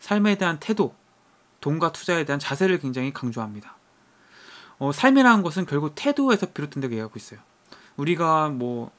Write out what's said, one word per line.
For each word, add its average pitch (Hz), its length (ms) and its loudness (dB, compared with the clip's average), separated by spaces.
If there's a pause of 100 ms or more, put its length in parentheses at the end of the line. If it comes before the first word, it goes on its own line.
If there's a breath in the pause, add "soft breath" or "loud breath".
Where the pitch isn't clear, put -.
삶에 208 360 2
대한 175 220 -2
태도, 208 360 0 (640)
돈과 160 320 0
투자에 165 320 -2
대한 143 140 -2
자세를 180 420 0
굉장히 131 320 -4
강조합니다. 110 640 -8 (1040 loud breath)
어, 139 140 -2
삶이라는 254 500 6
것은 170 220 -2
결국 147 300 -2
태도에서 269 580 0
비롯된다고 139 400 -6
얘기하고 110 240 -6
있어요. 104 240 -16 (560 loud breath)
우리가 160 540 0
뭐 123 480 -6